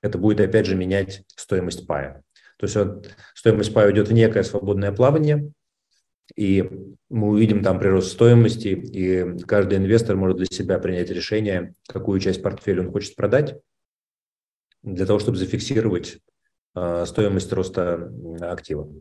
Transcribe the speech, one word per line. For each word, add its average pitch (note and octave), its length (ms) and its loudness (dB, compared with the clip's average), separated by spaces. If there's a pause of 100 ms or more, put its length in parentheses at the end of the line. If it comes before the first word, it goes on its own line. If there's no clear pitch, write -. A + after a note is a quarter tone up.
Это - 160 -6
будет, G#2 240 2
опять G#2 260 2
же, F#2+ 100 -2
менять F#2+ 480 -4 (100)
стоимость - 540 -6
пая. C#2 340 -8 (340)
То G#2 100 -6
есть - 100 -4
вот F#2+ 320 -2 (260)
стоимость G#2+ 400 2
пая G#2+ 140 6
уйдет G2+ 200 2
в A2+ 40 2
некое A2 320 4
свободное G2 480 -2
плавание, D3 580 2 (880)
и G2 340 2 (400)
мы G#2 200 0
увидим G#2 340 4
там F2+ 160 2
прирост F#2+ 320 2
стоимости, A#2 560 6
и F2+ 720 -2
каждый G2 380 0
инвестор G#2 360 2
может F#2+ 220 0
для F#2 100 -2
себя F#2 320 -4
принять F2+ 320 -4
решение, F#2 640 -4 (140)
какую G2 320 -2
часть F#2 220 -2
портфеля F#2 400 -2
он F2+ 100 -6
хочет - 240 -8
продать, B2 400 0 (1300)
для F#2+ 200 -4
того, G2+ 140 2
чтобы F#2 180 0
зафиксировать, F#2+ 840 -2 (580)
э, F2 300 -4
стоимость G2 460 -2
роста, F2 560 -4
м, E2 320 -14
актива. D#2+ 480 -10 (120)